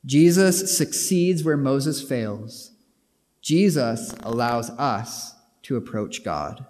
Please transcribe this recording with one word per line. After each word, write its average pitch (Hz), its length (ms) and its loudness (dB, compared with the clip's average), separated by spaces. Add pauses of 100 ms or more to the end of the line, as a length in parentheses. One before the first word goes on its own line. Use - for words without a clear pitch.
Jesus 175 720 4
succeeds 175 640 0
where 151 140 0
Moses 139 440 0
fails. 110 680 -8 (720)
Jesus 151 800 2
allows 117 480 -2
us 117 640 -6 (300)
to 135 120 -4
approach - 480 -6
God. 80 460 -6